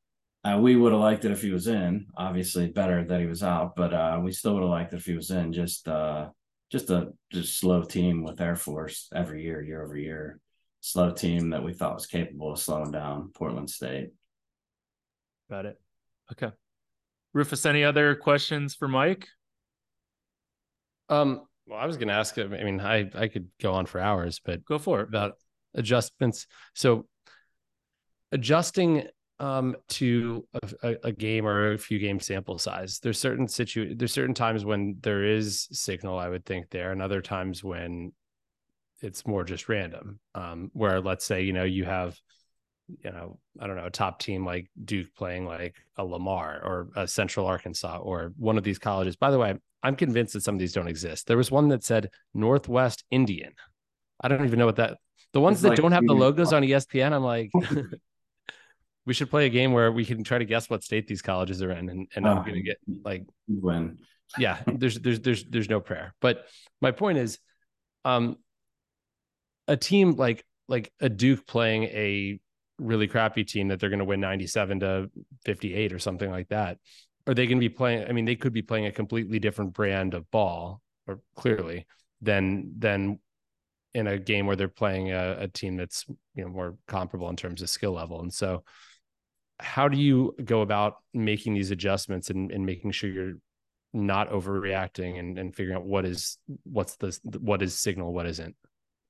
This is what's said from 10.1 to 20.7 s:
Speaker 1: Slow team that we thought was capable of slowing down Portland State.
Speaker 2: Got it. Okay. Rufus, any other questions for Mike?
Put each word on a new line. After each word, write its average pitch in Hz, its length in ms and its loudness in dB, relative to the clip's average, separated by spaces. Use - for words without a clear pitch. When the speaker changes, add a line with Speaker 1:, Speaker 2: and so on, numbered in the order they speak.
Speaker 1:
Slow 90 320 2
team 85 380 0
that 76 120 -4
we 80 100 -6
thought 78 220 -4
was - 120 -12
capable 76 460 -4
of 73 60 -8
slowing 76 320 -4
down 73 440 -6
Portland 71 360 -6
State. 67 400 -8
Speaker 2:
Got 98 160 -8
it. 104 160 -12
Okay. 113 220 -8
Rufus, 143 320 0
any 147 200 6
other 147 300 6
questions 143 600 2
for - 120 -6
Mike? 143 400 2